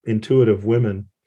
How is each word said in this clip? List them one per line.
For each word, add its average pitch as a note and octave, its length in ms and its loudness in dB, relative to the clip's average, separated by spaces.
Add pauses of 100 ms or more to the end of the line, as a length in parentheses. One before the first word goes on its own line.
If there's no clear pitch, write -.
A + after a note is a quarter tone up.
intuitive A2 600 0
women. G#2+ 440 -2 (180)